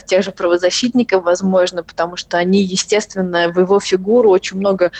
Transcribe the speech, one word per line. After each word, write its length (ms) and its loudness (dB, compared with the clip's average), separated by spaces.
тех 180 2
же 80 -8
правозащитников, 920 0
возможно, 600 0
потому 340 -6
что 200 -6
они, 240 2
естественно, 880 -2
в 100 0
его 200 2
фигуру 500 2
очень 280 0
много 420 0